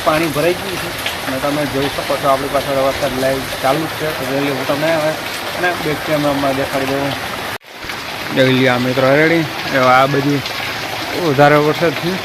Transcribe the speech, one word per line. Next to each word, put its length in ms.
પાણી 320
ભરાઈ 200
ગયું 240
છે 80
અને 160
તમે 200
જોઈ 180
શકો 300
છો 60
આપણી 260
પાછળ 320
વરસાદ 360
લાઈવ 220
ચાલુ 220
જ 140
છે. 180
તો 140
જોઈ 140
લ્યો, 140
હું 80
તમને 300
હવે 160
અને 120
બેક 220
કેમેરામાં 520
દેખાડી 320
દઉં. 240
જોઈ 220
લ્યો 160
આ 100
મિત્રો, 360
રેડી? 240
હવે 100
આ 120
બધી 340
વધારે 280
વરસાદ 460
છે. 100